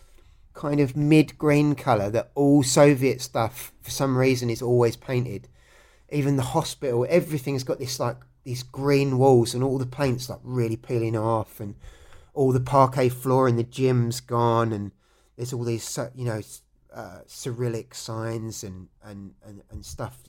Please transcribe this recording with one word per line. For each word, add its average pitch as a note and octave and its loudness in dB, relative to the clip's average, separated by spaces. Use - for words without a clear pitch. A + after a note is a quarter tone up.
kind D3 0
of B2+ 0
mid-green D3 4
colour G#2+ 0
that A2 -4
all C#3+ 6
Soviet C3+ 4
stuff, - -6
for - -14
some C3+ -2
reason, B2+ 2
is A2+ -6
always A#2+ 2
painted. B2 -6
Even C#3+ 0
the C3 0
hospital, B2+ -2
everything's D3+ 0
got C3 -4
this, B2 -8
like, A#2+ -2
these B2+ -8
green C#3 0
walls, B2 6
and B2 -2
all C3 0
the C3 -4
paint's, B2+ -4
like, - -12
really A#2+ -4
peeling A2+ -4
off, A2 -4
and G2+ -12
all C3 2
the B2+ 2
parquet C3 4
floor C3 0
in A#2 2
the A#2 0
gym's B2 -2
gone, A#2 0
and G2+ -8
there's B2 -10
all A#2+ -8
these, A#2 -4
so-, B2 -10
you B2+ -10
know, A2 -4
s-, - -14
uh, F#2 -16
Cyrillic A#2 -8
signs A2+ -10
and, F#2 -16
and, G2+ -18
and, G2+ -20
and G#2 -14
stuff - -12